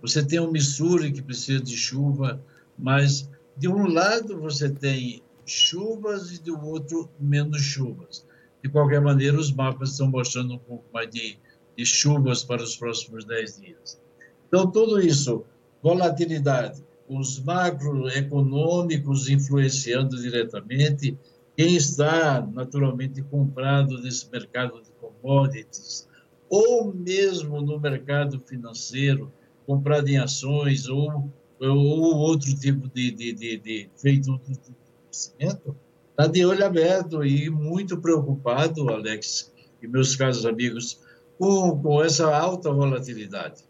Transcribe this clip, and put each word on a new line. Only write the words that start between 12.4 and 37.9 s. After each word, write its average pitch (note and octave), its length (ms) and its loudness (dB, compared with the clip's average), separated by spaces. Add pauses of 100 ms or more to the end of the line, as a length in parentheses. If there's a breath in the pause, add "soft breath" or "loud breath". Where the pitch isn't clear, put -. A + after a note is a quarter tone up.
para A#2+ 180 -4
os A2+ 140 -8
próximos A2+ 480 -8
dez G#2+ 340 -6
dias. - 400 -20 (480 loud breath)
Então, F#3 240 4
tudo G#3+ 300 4
isso, C#3 420 2 (400)
volatilidade, D3+ 1040 0 (240)
os C3 320 -6
macroeconômicos C#3+ 1900 0
influenciando C3+ 880 2
diretamente, A#2+ 960 -2 (400 soft breath)
quem E3 180 4
está D3 800 2
naturalmente C3 680 -4
comprado C3+ 800 0
nesse B2 280 -8
mercado A#2+ 520 -6
de - 80 -20 (100)
commodities, C3+ 1040 0 (440 soft breath)
ou A3 420 4
mesmo F3+ 720 -2
no D3+ 180 -4
mercado C#3+ 600 -2
financeiro, C3 920 -2 (340 soft breath)
comprado C#3 420 2
em C#3 100 4
ações, C3+ 680 0
ou, C#3+ 460 -2 (260)
ou C3+ 200 2
outro D3+ 760 2
tipo C3+ 360 0
de, B2 200 -2
de, A2+ 220 -8
de, A2 240 -8
de, G#2+ 400 -10
feito C#3 340 2
outro C3+ 220 -6
tipo - 140 -12
de - 100 -20 (300)
investimento, - 680 -8 (400)
tá D3 120 4
de F3+ 180 4
olho G3 220 4
aberto E3+ 580 2
e C#3+ 240 2
muito E3+ 480 -4